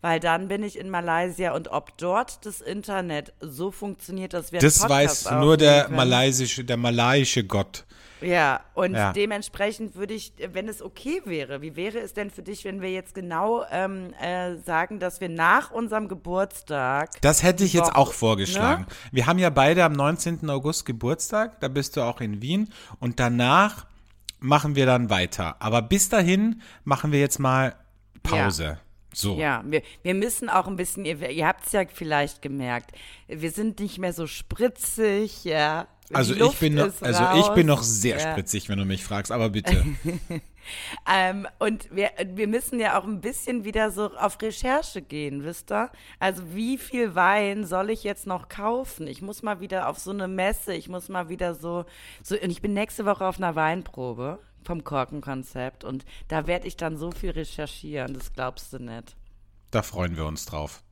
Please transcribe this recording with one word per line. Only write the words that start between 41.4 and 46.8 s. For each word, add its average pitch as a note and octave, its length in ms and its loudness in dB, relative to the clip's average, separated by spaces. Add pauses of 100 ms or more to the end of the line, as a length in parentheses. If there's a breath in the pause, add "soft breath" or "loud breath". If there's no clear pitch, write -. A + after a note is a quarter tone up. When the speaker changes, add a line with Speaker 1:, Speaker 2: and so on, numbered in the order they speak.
Speaker 1:
und G#3+ 360 -2
wir, G3+ 160 0 (220)
wir G#3 140 -2
müssen A#3 320 -2
ja G#3+ 200 2
auch F#3+ 60 -8
ein G3+ 160 -6
bisschen A#3+ 420 -4
wieder G#3+ 260 0
so G3+ 280 -4
auf - 240 -2
Recherche C4 600 -2
gehen, C#3+ 440 -8
wisst - 260 -10
ihr? G#3+ 180 0 (300 loud breath)
Also F#3+ 240 -2 (100)
wie A3+ 240 -4
viel A#3 380 -2